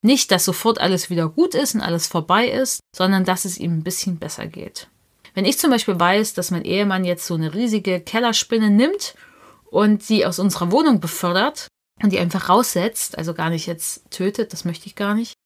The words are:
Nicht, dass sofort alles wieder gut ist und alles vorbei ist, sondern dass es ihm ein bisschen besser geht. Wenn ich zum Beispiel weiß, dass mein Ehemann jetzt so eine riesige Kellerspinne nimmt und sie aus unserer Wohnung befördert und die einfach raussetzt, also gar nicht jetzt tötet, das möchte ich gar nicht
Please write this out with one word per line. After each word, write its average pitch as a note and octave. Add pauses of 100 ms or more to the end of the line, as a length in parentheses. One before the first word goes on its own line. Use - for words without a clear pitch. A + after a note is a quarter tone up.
Nicht, B3
dass F3+
sofort A3
alles F#3
wieder E3+
gut F4+
ist C#4
und A3
alles F3+
vorbei F#3
ist, - (140)
sondern F#3
dass F#3
es F3+
ihm E3
ein D#3+
bisschen F3+
besser -
geht. - (460)
Wenn F#3+
ich -
zum E4
Beispiel G#3+
weiß, G3
dass F3+
mein F3+
Ehemann F#3+
jetzt F3
so F3
eine D#3+
riesige G3+
Kellerspinne A3+
nimmt C4 (560)
und G#3
sie A3
aus F3
unserer F3+
Wohnung C4
befördert F#3 (340)
und G3+
die F#3+
einfach F3
raussetzt, G#3+
also E3
gar E3
nicht D#3+
jetzt -
tötet, G3+
das -
möchte F3
ich -
gar G#3
nicht A3+ (120)